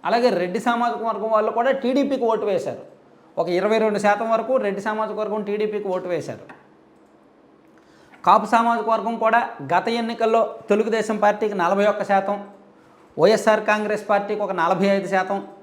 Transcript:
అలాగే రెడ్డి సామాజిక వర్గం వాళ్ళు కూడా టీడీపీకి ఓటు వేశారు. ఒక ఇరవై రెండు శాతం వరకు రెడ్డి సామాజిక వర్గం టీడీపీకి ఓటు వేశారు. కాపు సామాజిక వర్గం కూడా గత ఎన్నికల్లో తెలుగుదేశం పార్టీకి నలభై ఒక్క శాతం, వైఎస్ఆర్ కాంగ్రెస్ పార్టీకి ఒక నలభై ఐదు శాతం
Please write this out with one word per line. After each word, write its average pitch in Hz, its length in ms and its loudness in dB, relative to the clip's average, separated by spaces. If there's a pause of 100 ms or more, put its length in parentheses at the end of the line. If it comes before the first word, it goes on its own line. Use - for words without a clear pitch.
అలాగే 240 240 4
రెడ్డి 180 300 0
సామాజిక 233 440 0
వర్గం 220 260 -4
వాళ్ళు 214 220 2
కూడా 240 200 2
టీడీపీకి 254 540 0
ఓటు 214 200 0
వేశారు. 175 340 -2 (580)
ఒక 165 120 -2
ఇరవై 190 280 0
రెండు 214 220 0
శాతం 208 320 0
వరకు 226 260 0
రెడ్డి 202 240 -2
సామాజిక 214 360 -4
వర్గం 214 260 -4
టీడీపీకి 208 440 -4
ఓటు 180 200 -4
వేశారు. 147 320 -6 (1900)
కాపు 208 200 6
సామాజిక 233 440 2
వర్గం 226 280 -2
కూడా 226 320 2 (280)
గత 190 120 0
ఎన్నికల్లో 226 680 0 (140)
తెలుగుదేశం 214 480 0
పార్టీకి 208 360 2
నలభై 196 320 2
ఒక్క 202 180 0
శాతం, 202 440 0 (720)
వైఎస్ఆర్ 214 440 4
కాంగ్రెస్ 214 460 -2
పార్టీకి 202 320 0
ఒక 190 100 -4
నలభై 175 340 2
ఐదు 196 220 2
శాతం 190 400 -2 (160)